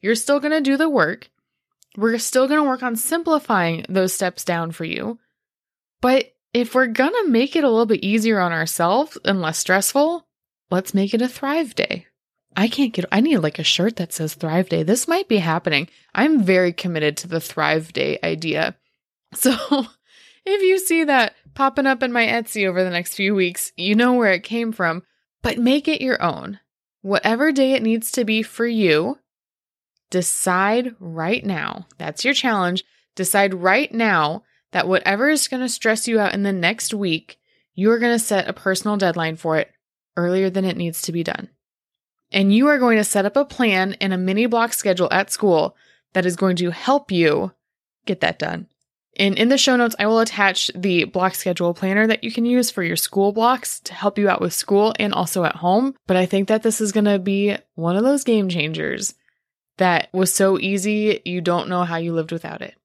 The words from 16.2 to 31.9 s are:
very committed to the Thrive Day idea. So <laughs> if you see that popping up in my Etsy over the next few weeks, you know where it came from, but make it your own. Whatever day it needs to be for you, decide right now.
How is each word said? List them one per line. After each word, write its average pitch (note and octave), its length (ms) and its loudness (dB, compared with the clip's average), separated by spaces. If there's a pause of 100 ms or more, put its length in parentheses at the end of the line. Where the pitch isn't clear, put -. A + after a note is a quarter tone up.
very F3+ 300 2
committed D#3 440 -2
to - 100 -12
the E3 120 -4
Thrive D#3+ 540 -2
Day D3 300 -2
idea. D#3+ 520 -4 (580)
So - 180 2
<laughs> B3+ 340 -2 (600)
if G4 160 0
you F#4+ 180 4
see E4 240 0
that C4+ 320 2 (180)
popping C4+ 340 0
up C4 160 0
in B3 80 -4
my A#3+ 140 2
Etsy A3 420 -2
over F#3 160 0
the F#3 60 0
next F3 260 -6
few G3+ 200 0
weeks, F3+ 420 -2
you G3 180 0
know B3 180 4
where A3+ 180 2
it F#3 120 0
came A3+ 280 -4
from, F3 320 -4 (380)
but A#3 160 -4
make B3+ 300 2
it D#4 140 -2
your C4 200 0
own. F#3 380 -6 (420)
Whatever A3+ 500 2
day C4+ 220 2
it B3 100 0
needs A3+ 280 -2
to B3 140 -2
be A3 180 0
for A#3 240 -4
you, G#3 520 2 (880)
decide G3 920 0
right E3 460 -4
now. F3+ 420 -6 (100)